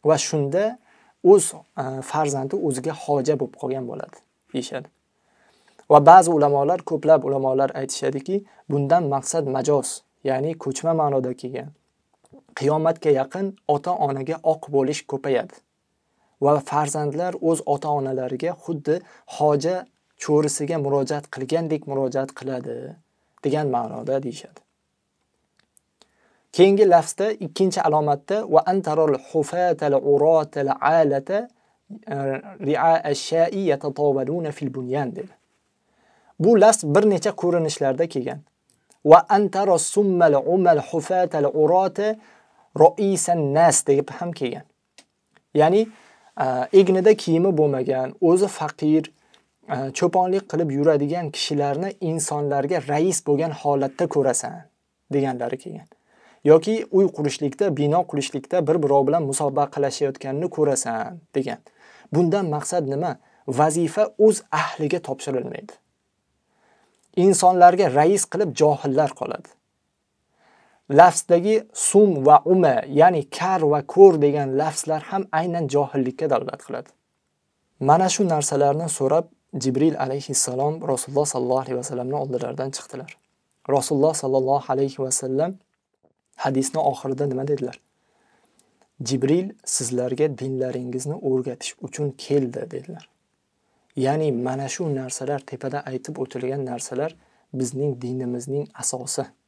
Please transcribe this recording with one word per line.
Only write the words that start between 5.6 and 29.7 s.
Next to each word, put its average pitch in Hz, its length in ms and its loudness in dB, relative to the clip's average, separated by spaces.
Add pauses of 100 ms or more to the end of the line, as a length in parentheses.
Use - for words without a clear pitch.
Va 147 100 10
ba'zi 170 300 10
ulamolar, 147 520 2
ko'plab 151 420 2
ulamolar 135 500 0
aytishadiki, 139 720 -6 (240)
bundan 143 400 0
maqsad 139 380 -4
majoz, 135 420 -2 (320)
ya'ni 135 340 -4
ko'chma 147 400 -6
ma'noda 139 400 -2
kelgan. 131 360 -12 (840)
Qiyomatga 156 560 0
yaqin 139 360 0 (180)
ota-onaga 143 760 -4
oq 156 280 0
bo'lish 139 360 0
ko'payadi. 135 480 -4 (840)
Va 143 200 4
farzandlar 147 800 -4
o'z 160 260 0
ota-onalariga 139 880 -4
xuddi 170 420 -4 (300)
xoja 151 500 0 (440)
cho'risiga 151 580 0
murojaat 143 500 -2
qilgandek 151 580 -4
murojaat 135 460 -4
qiladi, 127 440 -10 (680)
degan 147 240 0
ma'noda 120 540 -4
deyishadi. - 380 -14 (1900)
Keyingi 196 340 6
lafzda, 175 440 2
ikkinchi 190 480 -2
alomatda, 151 560 -2 (140)
"Va 160 160 6
antarol 160 520 0
hufatal 156 840 -2